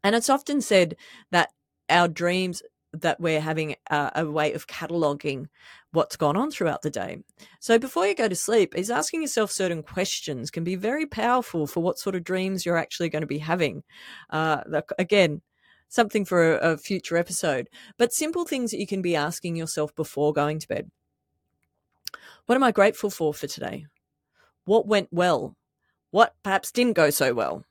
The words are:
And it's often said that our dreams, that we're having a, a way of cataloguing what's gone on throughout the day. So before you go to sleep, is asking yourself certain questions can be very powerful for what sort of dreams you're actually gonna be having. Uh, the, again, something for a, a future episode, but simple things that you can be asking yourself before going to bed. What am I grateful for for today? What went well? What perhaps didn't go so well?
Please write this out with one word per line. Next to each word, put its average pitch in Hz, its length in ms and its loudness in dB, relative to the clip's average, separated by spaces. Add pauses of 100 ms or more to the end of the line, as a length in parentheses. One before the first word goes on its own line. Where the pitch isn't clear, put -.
And 202 120 4
it's 233 160 2
often 277 300 0
said 175 340 4 (340)
that 175 220 2 (360)
our 175 200 6
dreams, 175 560 -2 (280)
that 156 280 -2
we're 160 200 0
having 156 360 -4 (160)
a, 147 240 0
a 160 100 0
way 151 280 0
of - 120 -8
cataloguing 147 840 -4 (440)
what's - 240 0
gone 151 200 0
on 269 140 0
throughout 175 320 -2
the 151 80 -4
day. 92 300 -6 (400)
So 226 180 4
before 330 300 0
you 392 80 0
go 233 120 0
to 185 80 -2
sleep, 208 400 2
is 190 140 -4
asking 311 320 -2
yourself 226 300 -2
certain 170 320 -2
questions 151 680 -6
can 165 140 -6
be 180 100 -2
very 233 320 -2
powerful 226 600 -2
for 170 160 -2
what 170 160 -2
sort 190 160 -4
of 175 80 -6
dreams 185 420 -4
you're 170 140 0
actually 170 300 -4
gonna 156 180 -4
be 143 100 -4
having. 156 460 -2 (480)
Uh, 156 340 0
the, 151 180 -2 (140)
again, 175 460 2 (440)
something 208 380 2
for 165 300 4
a, 165 160 2
a 151 60 0
future - 380 -6
episode, 165 540 0 (300)
but 240 120 4
simple 330 320 -2
things 254 280 -4
that - 80 -6
you 196 80 -4
can 190 160 -4
be 175 120 0
asking 165 400 -4
yourself 160 380 -4
before 147 400 -2
going 151 240 0
to 156 100 -12
bed. - 220 -6 (1600)
What 240 80 4
am 269 80 4
I 240 80 6
grateful 202 400 4
for 156 240 -2
for - 100 -8
today? - 400 -10 (800)
What 208 220 2
went 208 240 2
well? 170 440 2 (540)
What 214 320 4
perhaps 196 300 -2
didn't 240 220 2
go 156 180 6
so 131 240 2
well? 80 360 -2